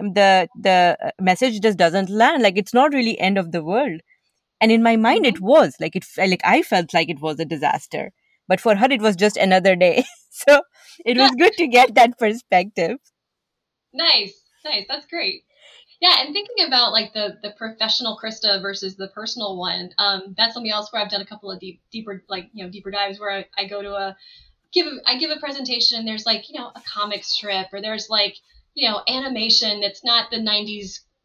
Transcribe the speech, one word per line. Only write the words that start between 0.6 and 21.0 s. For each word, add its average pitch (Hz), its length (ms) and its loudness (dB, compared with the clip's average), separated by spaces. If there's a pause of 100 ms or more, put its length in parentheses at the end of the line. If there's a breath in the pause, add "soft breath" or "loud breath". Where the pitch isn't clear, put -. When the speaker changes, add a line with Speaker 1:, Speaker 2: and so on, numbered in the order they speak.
Speaker 1:
uh, - 60 -4 (100)
message 196 400 2
just 202 180 2
doesn't 185 320 2
land. 247 320 4
Like, 196 160 2
it's 202 160 -2
not 285 200 6
really 233 260 0
end 190 180 2
of 165 140 -4
the 170 120 -4
world." 190 360 -2 (600)
And 220 120 4
in 226 100 6
my 226 140 4
mind, 277 300 2
it 240 100 2
Speaker 2:
Mm-hmm. 185 100 -10
Speaker 1:
was, 247 340 6
like, 160 160 -6
it 165 80 -6
fe-, 190 240 -4
like, 180 160 0
I 226 180 4
felt 180 320 -2
like 165 160 0
it 143 100 -8
was 156 200 -4
a 165 40 -4
disaster, 156 680 -4 (360)
but 185 120 2
for 214 160 4
her, 226 140 4
it 240 100 0
was 214 160 2
just 208 200 2
another 185 400 4
day. 175 320 4
<laughs> - 60 -20 (200)
So 285 280 6 (420 loud breath)
it 247 140 0
was 262 180 6
Speaker 2:
Yeah. 302 80 4
Speaker 1:
good 427 140 6
to 339 80 0
get 247 280 4
that 240 240 6
perspective. 208 800 0 (960)
Speaker 2:
Nice, 262 400 -2 (320)
nice. 247 240 -6
That's 294 180 -10
great. 339 360 -8 (580 soft breath)
Yeah, 349 200 4
and 285 120 -6
thinking 415 340 -4
about, 247 260 0
like, 220 200 -2
the, 208 300 -6
the 208 80 -10
professional 220 680 -6
Krista 214 400 -4
versus 196 360 -8
the 190 120 -10
personal 214 480 -10
one, 180 420 -8
um, 196 380 -4
that's 226 180 -2
something 220 180 -8
else 214 200 -6
where 220 100 -4